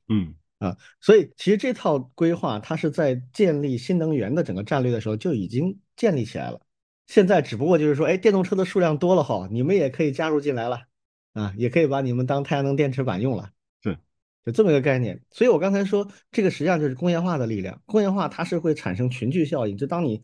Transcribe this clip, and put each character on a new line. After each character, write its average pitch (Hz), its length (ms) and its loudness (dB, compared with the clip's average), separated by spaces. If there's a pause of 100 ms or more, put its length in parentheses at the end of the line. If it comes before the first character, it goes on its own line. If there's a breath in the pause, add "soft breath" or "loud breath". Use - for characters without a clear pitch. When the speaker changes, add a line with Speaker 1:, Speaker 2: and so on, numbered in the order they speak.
Speaker 1:
嗯。 92 260 -2 (240)
Speaker 2:
啊， 95 180 -4 (240 soft breath)
所 214 160 6
以 165 200 2
其 - 120 -6
实 208 80 6
这 254 160 -2
套 165 280 0
规 165 340 -2
划 143 240 -4
它 131 160 -6
是 156 160 -2
在 143 240 0 (180)
建 160 300 2
立 131 160 -2
新 180 200 -2
能 160 140 0
源 120 220 0
的 170 80 0
整 95 140 -4
个 101 80 -4
战 139 180 0
略 123 80 2
的 113 100 0
时 110 80 -6
候 107 80 -2
就 170 160 -4
已 104 140 -2
经 156 320 -4 (160)
建 202 220 0
立 123 80 -2
起 - 140 -10
来 62 120 -8
了。 58 100 -12 (460)
现 208 200 6
在 180 140 4
只 - 160 -4
不 127 100 -2
过 175 120 6
就 151 80 2
是 147 80 4
说， 147 120 0
哎， 175 100 2
电 202 160 4
动 190 100 4
车 180 140 -2
的 190 80 2
数 185 160 -2
量 156 180 2
多 175 160 4
了 165 80 4
吼， 104 260 -2
你 113 140 -2
们 175 140 2
也 151 140 2
可 131 120 -2
以 151 80 2
加 160 180 -2
入 151 120 0
进 143 160 -2
来 117 120 -4
了， 123 140 -6 (520)
啊， 104 220 -6
也 120 120 0
可 147 120 2
以 160 60 4
把 135 140 0
你 127 120 -2
们 123 140 0
当 139 160 0
太 143 140 -2
阳 139 80 0
能 139 100 0
电 139 160 2
池 131 140 -4
板 98 160 -4
用 123 160 -2
了。 101 140 -10 (300)
Speaker 1:
是。 92 160 -4 (480)
Speaker 2:
就 127 60 -6
这 127 140 2
么 180 80 4
一 - 20 4
个 143 60 2
概 131 180 0
念。 110 220 -4 (100)
所 - 160 0
以 254 40 6
我 190 60 4
刚 185 160 0
才 196 120 0
说， 202 240 -2 (240 loud breath)
这 226 100 -2
个 185 80 2
实 - 80 -6
际 143 60 -4
上 175 160 2
就 151 80 0
是 131 80 -6
工 175 120 -2
业 170 120 0
化 175 180 -2
的 123 80 -2
力 110 140 -4
量。 92 260 -10
工 214 160 0
业 196 80 2
化 190 160 0
它 151 160 -6
是 175 160 -2
会 160 160 0
产 104 220 -6
生 123 120 0
群 123 220 -4
聚 165 140 0
效 131 240 -2
应， 101 80 -6
就 127 100 -6
当 170 180 -2
你 110 200 -2